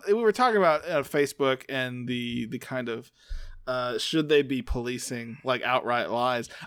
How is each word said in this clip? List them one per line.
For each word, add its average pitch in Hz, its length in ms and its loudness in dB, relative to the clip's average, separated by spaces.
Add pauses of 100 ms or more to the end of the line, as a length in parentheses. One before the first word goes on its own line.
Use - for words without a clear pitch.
we 208 60 4
were 220 180 4
talking 247 260 4
about, 156 300 4
uh, 156 140 2
Facebook 135 680 2
and 123 400 -4
the, 120 380 -2
the 117 120 -6
kind 123 300 -6
of, 117 220 -8 (560)
uh, 123 320 -2
should 156 300 0
they 147 140 6
be 131 180 -2
policing, 120 840 -6
like, 127 180 0
outright 120 480 0
lies? 120 380 0 (180)